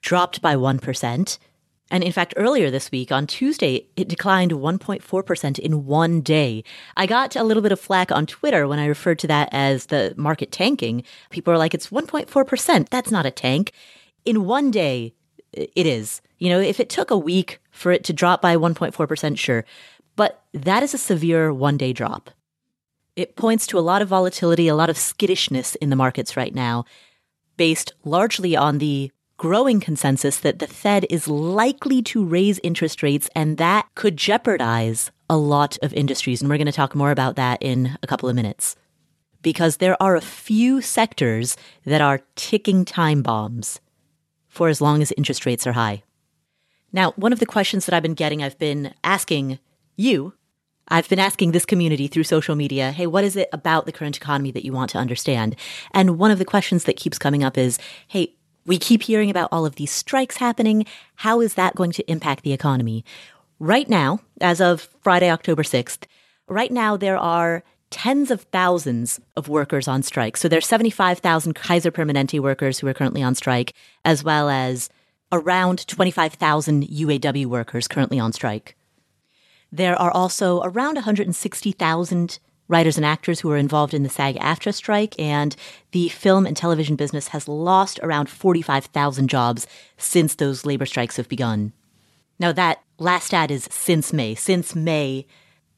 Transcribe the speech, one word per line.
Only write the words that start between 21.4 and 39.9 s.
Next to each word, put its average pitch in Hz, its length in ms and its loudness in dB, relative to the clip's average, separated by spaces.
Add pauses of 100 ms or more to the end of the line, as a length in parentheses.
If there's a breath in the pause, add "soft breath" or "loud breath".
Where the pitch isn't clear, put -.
one-day 135 380 0
drop. - 380 -8 (840)
It - 220 -8
points 226 320 2
to 190 100 0
a - 20 4
lot 180 220 2
of 196 60 -2
volatility, 180 580 2
a 156 80 4
lot 160 160 2
of 160 80 -2
skittishness - 800 -2
in 147 120 -2
the 135 80 2
markets 127 400 0
right 117 160 -4
now, 120 320 -2 (720 soft breath)
based 160 360 0 (120)
largely 180 520 0
on 143 220 2
the 139 340 -2 (240)
growing 214 420 2
consensus 139 640 0
that - 180 0
the 151 80 -6
Fed 202 420 0
is 160 200 -4
likely 220 720 0
to 226 220 -2
raise 185 400 2
interest 165 400 -4
rates, 143 320 0
and 156 220 0
that 185 360 2
could 196 220 0
jeopardize 117 960 0 (180)
a 160 60 2
lot 147 440 2
of 147 140 -4
industries. 135 480 -2
And 139 80 0
we're 147 80 2
gonna 147 140 0
talk 139 240 0
more 143 160 2
about 131 240 0
that 123 260 -2
in 131 400 0
a - 60 -8
couple 127 200 -2
of 123 60 0
minutes, 110 400 -4 (680)
because 165 360 2
there 185 260 2